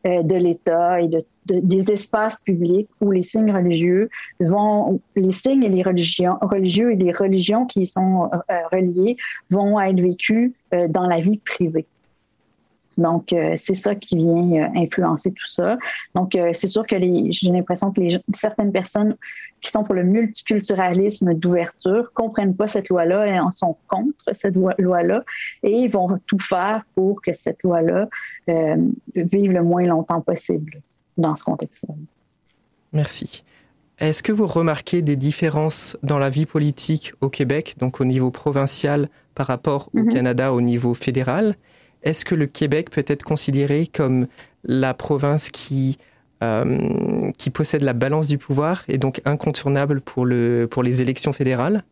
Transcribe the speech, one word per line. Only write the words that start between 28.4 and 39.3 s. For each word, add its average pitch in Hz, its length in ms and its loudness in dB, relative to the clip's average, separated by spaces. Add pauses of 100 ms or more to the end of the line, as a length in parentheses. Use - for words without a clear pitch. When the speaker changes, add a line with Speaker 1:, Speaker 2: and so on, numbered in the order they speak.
Speaker 1:
euh, 160 260 2 (400)
vive 185 380 2
le 175 100 2
moins 175 220 4
longtemps 165 360 0
possible 156 600 -4 (360)
dans 156 180 2
ce - 100 -12
contexte-là. - 500 -6 (960)
Speaker 2:
Merci. - 520 -4 (540)
Est-ce 156 240 0
que 214 120 0
vous 208 120 2
remarquez 165 560 0
des 147 140 2
différences 151 880 -2
dans 143 160 0
la 139 100 2
vie 147 160 0
politique 151 760 -2
au 135 80 0
Québec, 120 500 -2
donc 127 220 -2
au 131 40 2
niveau 127 240 2
provincial 143 800 0 (260)